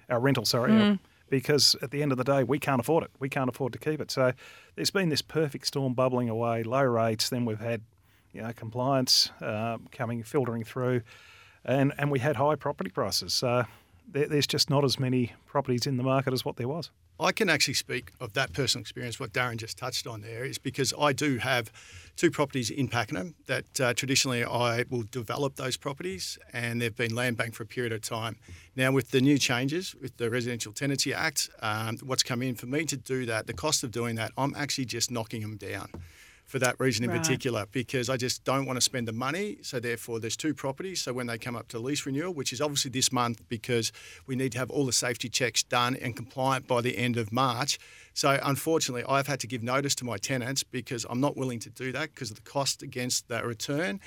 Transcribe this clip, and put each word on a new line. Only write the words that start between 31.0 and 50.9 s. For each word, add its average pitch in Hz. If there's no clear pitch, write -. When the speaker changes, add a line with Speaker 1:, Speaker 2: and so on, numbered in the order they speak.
Speaker 3:
Act, 151
um, 110
what's 127
come 120
in, 127
for 117
me 139
to 147
do 131
that, 110
the 113
cost 151
of 117
doing 117
that, 113
I'm 139
actually 135
just 117
knocking 117
them 107
down 98
for -
that 123
reason 123
in 120
Speaker 2:
Right. -
Speaker 3:
particular, 117
because 123
I 131
just 120
don't 135
wanna 127
spend 120
the 113
money. 147
So -
therefore, 117
there's 110
two 151
properties. 147
So 139
when 123
they 113
come 123
up 113
to 117
lease 135
renewal, 156
which 131
is 123
obviously 143
this 123
month 120
because 117
we 135
need 131
to 123
have 127
all 143
the 120
safety 123
checks 117
done 123
and 123
compliant 131
by 120
the 120
end 120
of 110
March. 127
So 139
unfortunately, 139
I've 135
had 139
to -
give 113
notice 131
to -
my 113
tenants 131
because 123